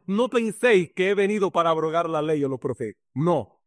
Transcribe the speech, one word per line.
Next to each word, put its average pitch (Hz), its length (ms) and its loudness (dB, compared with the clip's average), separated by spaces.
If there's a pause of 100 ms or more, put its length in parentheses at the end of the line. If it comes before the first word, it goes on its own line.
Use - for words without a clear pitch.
"No 214 220 0
penséis 226 640 2
que 185 160 0
he 202 40 2
venido 196 380 0
para 170 200 2
abrogar 160 380 0
la 160 120 -2
ley 156 220 0
o 139 40 0
los 131 120 -4
profetas". 120 440 -8 (100)
No. 147 380 0 (160)